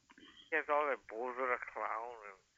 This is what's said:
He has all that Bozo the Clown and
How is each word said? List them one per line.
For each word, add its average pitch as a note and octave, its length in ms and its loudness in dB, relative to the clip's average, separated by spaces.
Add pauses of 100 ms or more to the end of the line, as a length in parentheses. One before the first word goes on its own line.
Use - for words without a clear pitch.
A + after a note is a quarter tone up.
(500)
He D#3+ 60 2
has D3+ 160 2
all D3 160 6
that B2+ 240 0
Bozo A#2+ 240 -2 (160)
the A#2 80 2 (140)
Clown A2 420 -4 (160)
and F#2+ 80 -18 (180)